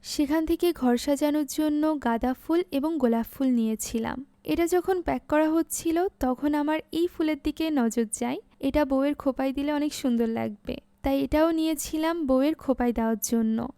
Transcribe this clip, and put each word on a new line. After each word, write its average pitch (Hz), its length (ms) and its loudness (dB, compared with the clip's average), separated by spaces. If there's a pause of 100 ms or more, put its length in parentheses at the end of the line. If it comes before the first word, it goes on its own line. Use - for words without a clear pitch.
(140)
সেখান 302 360 2
থেকে 339 180 2 (140)
ঘর 247 140 4 (100)
সাজানোর 294 420 0 (100)
জন্য 302 260 2 (220)
গাঁদা 233 260 0 (100)
ফুল 330 180 2 (180)
এবং 294 140 0 (100)
গোলাপ 226 320 2
ফুল 269 160 0 (100)
নিয়েছিলাম। 220 580 -4 (340)
এটা 330 140 2 (100)
যখন 370 200 2 (120)
প্যাক 262 240 -2
করা 302 240 4
হচ্ছিল 330 420 -2 (260)
তখন 262 280 0 (100)
আমার 311 180 0 (200)
এই 349 140 2
ফুলের 311 320 -2
দিকে 320 200 -2 (140)
নজর 233 260 0 (140)
যায়, 247 200 -4 (280)
এটা 285 140 2 (100)
বউয়ের 277 300 2
খোপায় 269 360 -2
দিলে 285 220 -2
অনেক 294 120 0 (100)
সুন্দর 233 280 2 (100)
লাগবে, 220 360 -6 (280)
তাই 277 220 2
এটাও 311 240 4 (100)
নিয়েছিলাম 320 560 -2 (140)
বউয়ের 269 340 4
খোপায় 240 340 0
দেওয়ার 226 240 0 (100)
জন্য। 226 280 0 (180)